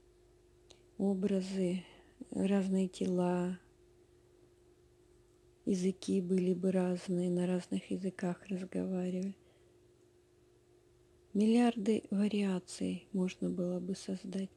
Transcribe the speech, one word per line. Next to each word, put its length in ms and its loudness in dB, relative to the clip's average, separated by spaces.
образы, 840 0
разные 580 2
тела, 720 0
языки 560 0
были 320 2
бы 180 0
разные, 580 0
на 160 2
разных 440 -2
языках 580 -4
разговаривали. 880 -4
Миллиарды 760 4
вариаций 1000 -2
можно 380 -2
было 300 -2
бы 140 -6
создать, 640 -8